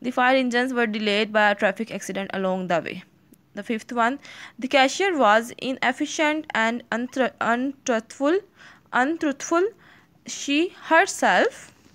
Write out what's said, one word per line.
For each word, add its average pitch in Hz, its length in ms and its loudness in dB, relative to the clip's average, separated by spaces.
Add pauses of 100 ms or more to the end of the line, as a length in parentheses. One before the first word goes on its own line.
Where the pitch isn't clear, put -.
The 247 100 -4
fire 254 300 4
engines 247 300 0
were 240 140 2
delayed 214 460 0
by 214 180 4
a 202 40 2
traffic 202 380 -2
accident 196 420 -8
along 190 320 -2
the 170 180 2
way. - 180 -10 (520)
The 202 80 -10
fifth 220 300 -8
one, 240 260 0 (400)
the 254 100 -6
cashier 294 480 2
was 233 360 4 (100)
inefficient 302 920 -2
and 226 360 0
untru-, 240 400 -2 (100)
untruthful, 262 1000 -2 (520)
untruthful. 320 760 0 (580)
She 302 480 -2 (140)
herself 320 800 2 (240)